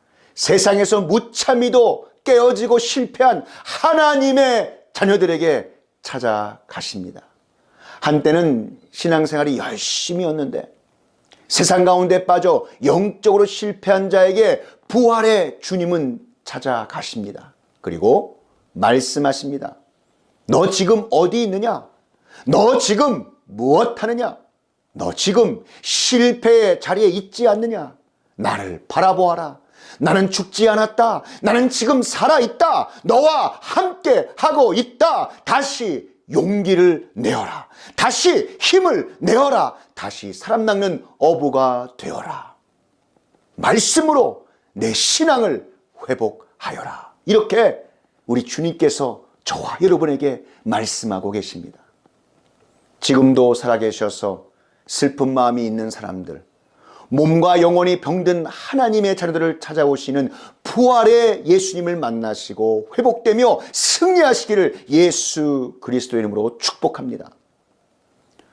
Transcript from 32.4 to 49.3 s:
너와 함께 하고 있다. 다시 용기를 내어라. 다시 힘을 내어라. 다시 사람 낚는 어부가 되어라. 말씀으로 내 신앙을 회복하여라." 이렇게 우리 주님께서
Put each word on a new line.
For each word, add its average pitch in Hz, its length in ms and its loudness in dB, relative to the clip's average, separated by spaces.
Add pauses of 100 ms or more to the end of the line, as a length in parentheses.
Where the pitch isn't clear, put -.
너와 269 560 2
함께 330 760 -2
하고 277 380 2
있다. 247 560 0 (140)
다시 240 640 -4 (200)
용기를 180 840 2
내어라. - 540 -6 (280)
다시 254 640 0
힘을 339 580 0
내어라. 226 580 0 (180)
다시 101 380 -14
사람 220 340 -2
낚는 196 380 -2 (140)
어부가 131 760 0
되어라. - 580 -12 (1000)
말씀으로 277 880 0 (260)
내 226 200 -4
신앙을 240 800 0 (380)
회복하여라." - 1040 -8 (120)
이렇게 214 540 2 (480)
우리 120 180 -2
주님께서 143 800 -4 (220)